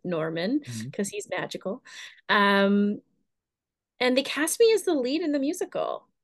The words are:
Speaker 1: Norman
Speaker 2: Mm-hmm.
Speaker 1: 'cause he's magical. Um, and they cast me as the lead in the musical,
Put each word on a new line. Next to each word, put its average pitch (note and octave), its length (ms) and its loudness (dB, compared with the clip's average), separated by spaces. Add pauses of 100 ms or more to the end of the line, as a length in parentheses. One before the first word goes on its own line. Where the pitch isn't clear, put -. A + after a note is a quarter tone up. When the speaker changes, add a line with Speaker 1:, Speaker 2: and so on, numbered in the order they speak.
Speaker 1:
Norman E3+ 580 -4
Speaker 2:
Mm-hmm. B2+ 280 -10
Speaker 1:
'cause G3+ 200 -4
he's G#3 200 -12
magical. F#3 540 -8 (440)
Um, G3+ 720 4 (1000)
and B3 180 2
they C#4+ 60 2
cast D4+ 360 -4
me A4+ 140 8
as G#4 100 0
the F4+ 100 2
lead C#4 280 0
in D#4+ 100 0
the C#4+ 80 0
musical, - 680 -4 (160)